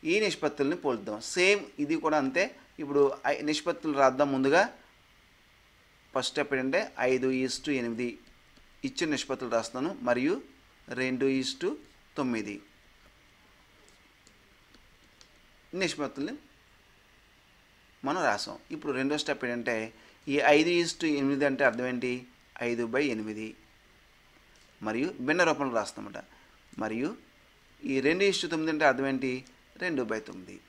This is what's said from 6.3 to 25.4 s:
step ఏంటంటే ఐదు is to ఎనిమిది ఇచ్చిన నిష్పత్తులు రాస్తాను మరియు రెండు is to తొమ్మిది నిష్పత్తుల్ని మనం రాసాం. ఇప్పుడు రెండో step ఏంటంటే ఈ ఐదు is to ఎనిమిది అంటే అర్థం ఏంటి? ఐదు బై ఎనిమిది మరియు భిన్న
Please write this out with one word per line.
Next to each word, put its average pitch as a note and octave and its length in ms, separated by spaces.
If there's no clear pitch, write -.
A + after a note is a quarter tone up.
step C#3+ 220
ఏంటంటే C3+ 460
ఐదు C3 280
is C3 240
to - 180
ఎనిమిది A#2+ 480
ఇచ్చిన D3+ 260
నిష్పత్తులు C3 400
రాస్తాను A#2 520
మరియు B2+ 400
రెండు B2+ 380
is C3+ 200
to G3+ 80
తొమ్మిది A2+ 460
నిష్పత్తుల్ని D#3 600
మనం E3 180
రాసాం. G#2 360
ఇప్పుడు - 220
రెండో C3+ 260
step C#3+ 260
ఏంటంటే A#2 480
ఈ C#3+ 120
ఐదు D3+ 300
is E3+ 280
to E3+ 80
ఎనిమిది C#3+ 380
అంటే C3+ 200
అర్థం B2 220
ఏంటి? B2 400
ఐదు A#2+ 240
బై B2+ 180
ఎనిమిది A2 520
మరియు A2+ 380
భిన్న D#3+ 240